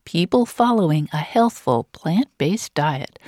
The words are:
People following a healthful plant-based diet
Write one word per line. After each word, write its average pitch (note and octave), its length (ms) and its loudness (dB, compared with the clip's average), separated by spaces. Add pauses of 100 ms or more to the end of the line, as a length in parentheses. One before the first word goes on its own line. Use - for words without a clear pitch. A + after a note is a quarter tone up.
People F3+ 400 0
following F#3+ 640 2
a D3+ 60 -6
healthful D3+ 760 0
plant-based F3+ 800 -2
diet D3 540 -4